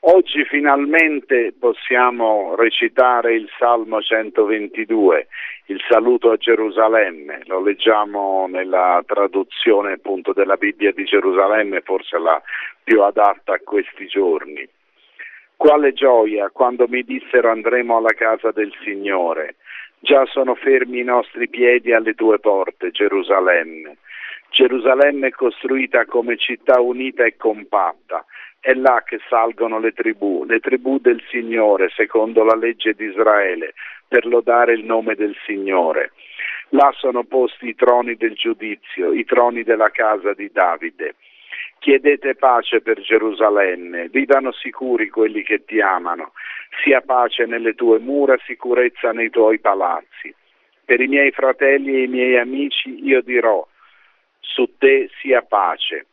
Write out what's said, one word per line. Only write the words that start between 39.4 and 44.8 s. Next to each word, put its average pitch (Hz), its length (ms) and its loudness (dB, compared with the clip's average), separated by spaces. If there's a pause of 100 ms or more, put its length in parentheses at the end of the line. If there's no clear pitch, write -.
della 110 260 2
casa 107 440 -2
di 101 180 -12
Davide. 82 640 -2 (640)
Chiedete 135 560 2
pace 120 460 2
per 113 200 -2
Gerusalemme, 95 1080 0
vivano 131 420 0
sicuri 117 580 -6